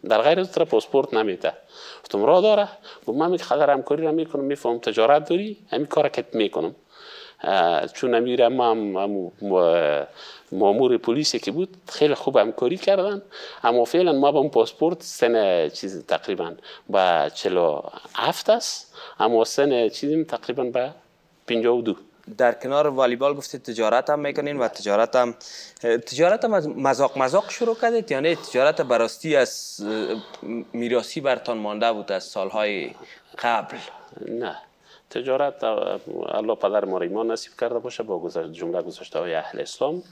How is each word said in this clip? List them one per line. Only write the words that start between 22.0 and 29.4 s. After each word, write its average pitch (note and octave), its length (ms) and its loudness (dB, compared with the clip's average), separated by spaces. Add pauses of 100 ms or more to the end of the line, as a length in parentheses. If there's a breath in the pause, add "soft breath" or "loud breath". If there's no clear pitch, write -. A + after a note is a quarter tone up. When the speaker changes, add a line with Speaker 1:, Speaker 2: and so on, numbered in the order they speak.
Speaker 2:
در A#2+ 140 4
کنار C#3+ 360 0
والیبال C3 460 2
گفتید C#3+ 300 -10
تجارت A2+ 460 2
هم D3 100 0
می‌کنین C#3+ 400 -4
و A#2 80 0
تجارت G#2 480 0
هم، A#2+ 200 2 (460 loud breath)
تجارت C3+ 640 2
هم A3 80 0
از D#3 160 0
مذاق C3+ 480 0
مذاق C3+ 320 2
شروع A3+ 260 -2
کردید A#3 360 0
یا C3+ 80 -2
نه D#3+ 160 0
تجارت C#3+ 460 0
براستی B2 540 0
از، - 500 0